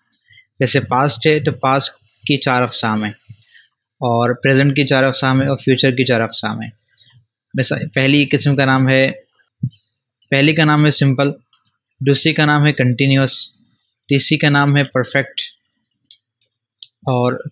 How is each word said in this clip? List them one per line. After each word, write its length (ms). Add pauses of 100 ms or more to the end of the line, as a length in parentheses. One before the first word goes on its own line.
(600)
जैसे 200
past 460
है 180
तो 80
past 400 (320)
की 120
चार 260
अक़साम 420
हैं, 100 (840)
और 340
present 420
की 80
चार 200
अक़साम 380
हैं, 60
और 80
future 360
की 120
चार 160
अक़साम 420
हैं। 100 (840)
वैसा 320
पहली 400
किस्म 300
का 80
नाम 240
है, 220 (1200)
पहली 220
का 100
नाम 200
है 60
simple, 440 (640)
दूसरी 320
का 140
नाम 200
है 60
continuous, 680 (720)
तीसरी 300
का 120
नाम 260
है 80
परफेक्ट, 580 (1700)
और 440